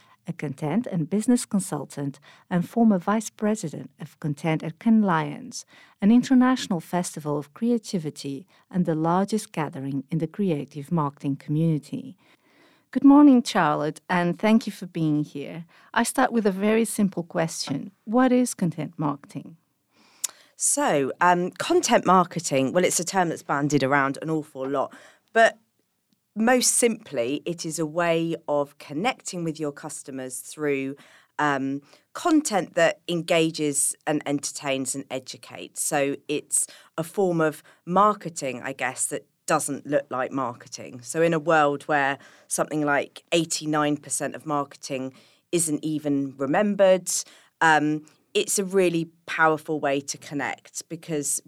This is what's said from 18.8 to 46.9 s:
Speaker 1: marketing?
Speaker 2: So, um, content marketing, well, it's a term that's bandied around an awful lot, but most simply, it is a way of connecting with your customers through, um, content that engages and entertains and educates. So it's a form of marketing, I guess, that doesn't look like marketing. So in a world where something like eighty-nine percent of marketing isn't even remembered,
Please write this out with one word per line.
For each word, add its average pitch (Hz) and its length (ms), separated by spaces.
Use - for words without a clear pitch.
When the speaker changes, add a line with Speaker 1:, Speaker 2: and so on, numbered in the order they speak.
Speaker 1:
marketing? 147 580
Speaker 2:
So, 170 640
um, 175 340
content 302 520
marketing, 165 680
well, 180 100
it's 185 160
a 175 40
term 180 260
that's 147 120
bandied 143 400
around 135 380
an 151 80
awful 147 400
lot, 135 240
but 226 240
most 233 380
simply, 147 720
it 170 180
is 160 140
a 165 80
way 165 500
of 143 300
connecting 170 680
with 156 160
your 147 140
customers 131 680
through, 139 540
um, 139 420
content 294 640
that 165 340
engages 160 880
and 151 200
entertains 135 680
and 139 160
educates. - 720
So 139 340
it's - 380
a 160 40
form 175 380
of 156 220
marketing, 170 760
I 135 120
guess, 127 320
that - 200
doesn't 147 400
look 143 240
like 127 220
marketing. 120 720
So 160 180
in 165 140
a 160 40
world 147 440
where 139 340
something 151 400
like - 460
eighty-nine 156 640
percent 143 400
of - 100
marketing 139 640
isn't 151 340
even 143 520
remembered, 185 720